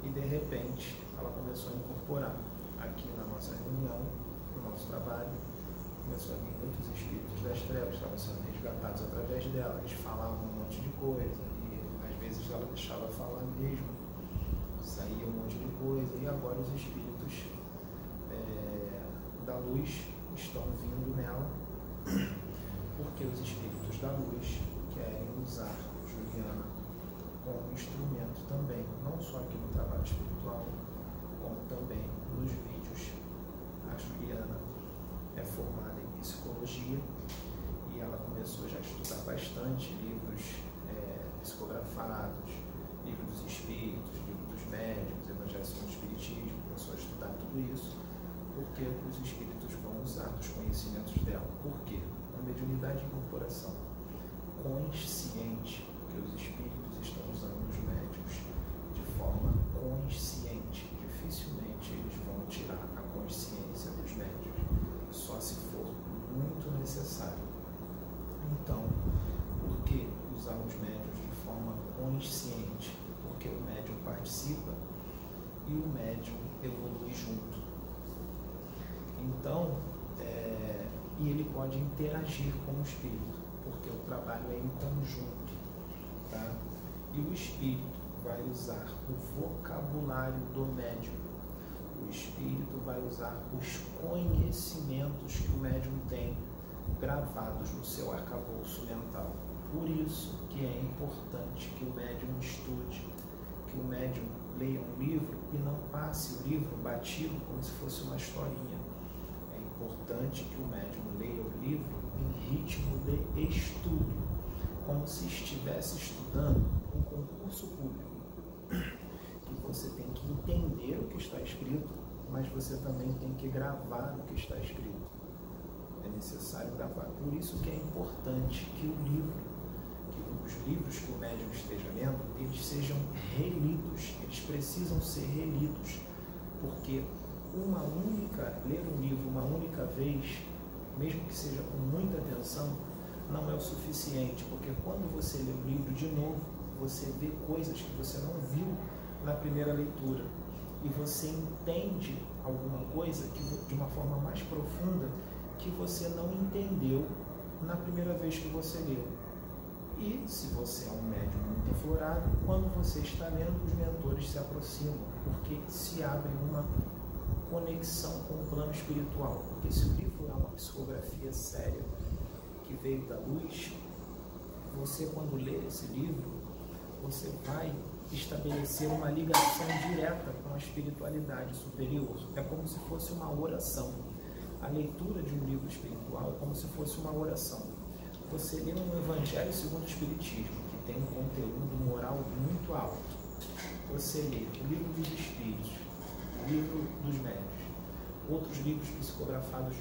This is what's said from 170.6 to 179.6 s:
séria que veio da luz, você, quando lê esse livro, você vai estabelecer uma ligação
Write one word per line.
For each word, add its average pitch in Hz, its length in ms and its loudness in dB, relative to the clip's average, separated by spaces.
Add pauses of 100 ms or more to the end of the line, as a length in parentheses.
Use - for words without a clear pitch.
séria - 480 0 (840)
que 143 100 -4
veio 135 320 2
da - 80 -2
luz, - 580 -2 (1040)
você, 139 360 0
quando 147 300 0
lê 135 220 2
esse - 220 -4
livro, 147 360 2 (800)
você 139 300 -2 (140)
vai 151 280 0 (380)
estabelecer 147 800 2
uma 151 200 4
ligação 160 560 8 (220)